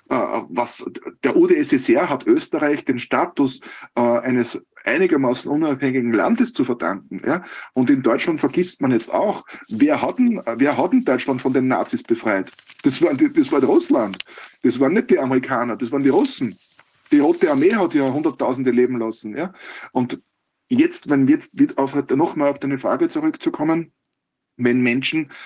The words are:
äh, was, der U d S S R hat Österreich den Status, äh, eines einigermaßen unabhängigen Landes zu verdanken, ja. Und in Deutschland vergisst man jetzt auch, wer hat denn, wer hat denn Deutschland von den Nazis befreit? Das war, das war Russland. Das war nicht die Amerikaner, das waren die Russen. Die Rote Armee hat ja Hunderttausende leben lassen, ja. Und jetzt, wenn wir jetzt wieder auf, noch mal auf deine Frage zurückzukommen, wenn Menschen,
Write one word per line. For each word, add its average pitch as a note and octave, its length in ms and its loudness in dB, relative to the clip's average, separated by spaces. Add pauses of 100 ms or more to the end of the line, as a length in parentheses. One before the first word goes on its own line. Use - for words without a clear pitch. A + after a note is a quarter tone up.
äh, C3 60 -2
was, A2 720 -4 (380)
der C3 120 2
U F3 120 6
d F3+ 80 4
S D3 180 0
S C3 160 2
R E3+ 180 4
hat C3+ 200 -4
Österreich D3 580 0
den C3 140 -2
Status, C3+ 640 -2 (340)
äh, B2 60 0
eines A#2+ 600 0 (240)
einigermaßen C#3 640 0
unabhängigen C3 640 0
Landes G#3 400 2
zu C#3 100 0
verdanken, F#2+ 640 -6
ja. F3 180 -2 (300)
Und B2+ 160 2
in C3+ 120 4
Deutschland B2+ 380 0
vergisst - 420 -2
man C3 100 0
jetzt A2+ 220 0
auch, F#3+ 300 -2 (240)
wer B2+ 340 0
hat C3 180 -2
denn, A#2+ 220 2 (140)
wer C3+ 220 0
hat E3+ 160 0
denn B3 100 4
Deutschland B2+ 380 -2
von C3+ 100 -2
den C3 160 2
Nazis A#2 340 -2
befreit? G#2+ 500 -2 (320)
Das - 180 0
war, E3+ 120 2
das C#4+ 380 2
war C#3+ 120 2
Russland. C3 600 2 (400)
Das B2 160 0
war C3+ 100 2
nicht G#3 200 0
die E3+ 100 6
Amerikaner, B2+ 560 -2
das A#2 160 -6
waren C#3 120 -2
die C#3 60 4
Russen. C#3+ 480 0 (540)
Die D3 80 8
Rote E4+ 320 4
Armee D#3+ 240 4
hat F#3+ 180 0
ja C#3 180 2
Hunderttausende C3 600 -2
leben B2 260 2
lassen, A2 380 -8
ja. F3+ 180 -8 (380)
Und B2 300 -4 (480)
jetzt, - 400 0
wenn C#3 180 2
wir D3+ 80 6
jetzt - 240 -4
wieder D3 180 2
auf, C3+ 160 0 (160)
noch C#3 260 0
mal D3 140 0
auf C#3+ 100 -4
deine C#3 200 -4
Frage C3 300 -2
zurückzukommen, D#3 800 -2 (640)
wenn B2 260 0
Menschen, C3+ 480 -2 (160)